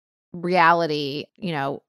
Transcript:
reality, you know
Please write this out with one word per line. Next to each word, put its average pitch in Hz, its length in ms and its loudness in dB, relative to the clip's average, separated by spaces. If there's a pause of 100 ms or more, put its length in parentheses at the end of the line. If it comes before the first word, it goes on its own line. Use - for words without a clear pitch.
(340)
reality, 165 920 2 (120)
you 175 160 -8
know 139 360 -6